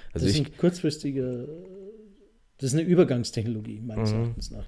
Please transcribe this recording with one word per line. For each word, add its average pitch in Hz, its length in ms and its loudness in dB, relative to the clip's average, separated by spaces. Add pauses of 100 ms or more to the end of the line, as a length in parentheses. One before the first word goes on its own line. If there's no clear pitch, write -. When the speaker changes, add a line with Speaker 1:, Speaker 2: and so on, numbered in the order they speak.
(140)
Speaker 1:
Also - 120 0
Speaker 2:
Das - 100 6
ist 151 60 4
Speaker 1:
ich 135 60 -2
Speaker 2:
ein - 100 -16
kurzfristiger, 135 880 -2 (1120)
das 135 160 0
ist 147 40 4
eine 165 120 2
Übergangstechnologie, 117 880 2
meines 110 320 0
Speaker 1:
Mhm. 107 80 2
Speaker 2:
Erachtens 117 320 -4
nach, - 160 -10